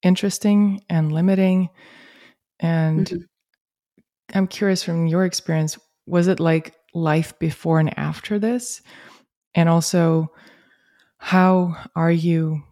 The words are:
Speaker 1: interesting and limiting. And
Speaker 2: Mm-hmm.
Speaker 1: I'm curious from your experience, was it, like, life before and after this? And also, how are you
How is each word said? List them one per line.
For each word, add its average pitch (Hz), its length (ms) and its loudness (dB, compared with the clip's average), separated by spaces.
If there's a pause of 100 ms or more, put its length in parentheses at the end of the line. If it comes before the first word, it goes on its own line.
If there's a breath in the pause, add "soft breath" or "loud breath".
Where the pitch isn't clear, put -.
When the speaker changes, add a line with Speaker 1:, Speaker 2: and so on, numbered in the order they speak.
Speaker 1:
interesting 202 840 0
and 156 220 0
limiting. 185 580 0 (920 loud breath)
And 160 460 0
Speaker 2:
Mm-hmm. 175 120 -8 (1120)
Speaker 1:
I'm 196 140 0
curious 190 360 -2
from 165 240 -2
your 175 200 2
experience, 160 520 -4 (280)
was 175 220 2
it, 190 120 0
like, 165 340 0 (200)
life 160 440 -2
before 160 400 0
and 156 200 0
after 156 400 -6
this? 233 420 -4 (760 loud breath)
And 170 140 4
also, 165 640 0 (840 soft breath)
how 185 580 2 (180)
are 165 160 0
you 160 600 0